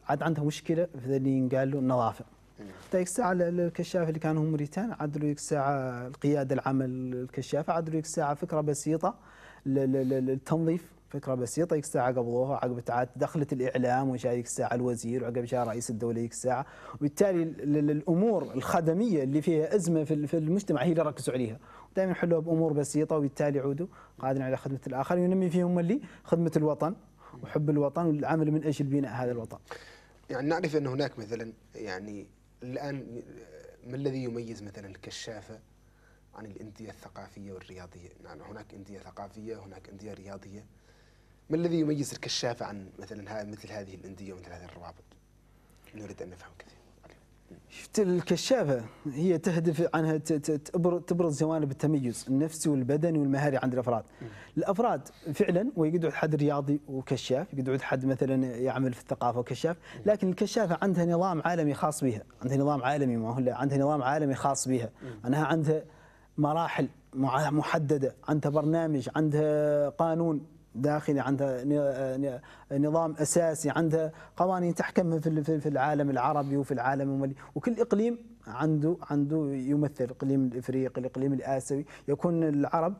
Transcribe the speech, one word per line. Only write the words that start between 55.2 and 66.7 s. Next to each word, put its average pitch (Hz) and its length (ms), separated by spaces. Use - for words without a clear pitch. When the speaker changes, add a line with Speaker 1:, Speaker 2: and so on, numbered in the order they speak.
Speaker 1:
فعلًا 202 420
ويقعد 160 380
حد 156 220
رياضي 143 520
وكشاف، 131 640
يقعد 135 280
حد 135 240
مثلًا 135 300
يعمل 127 360
في - 80
الثقافة 120 380
وكشاف، 160 380
Speaker 2:
مم. - 100
Speaker 1:
لكن 202 240
الكشافة 185 520
عندها 175 240
نظام 170 400
عالمي 165 280
خاص 151 300
بها، 113 180
عندها 131 160
نظام 139 260
عالمي، 131 340
ما 113 160
هو 127 60
إلا 123 160
عندها 139 220
نظام 139 260
عالمي 139 320
خاص 135 320
بها، 120 220
Speaker 2:
مم. 113 220
Speaker 1:
أنها 143 200
عندها 156 380
مراحل 151 520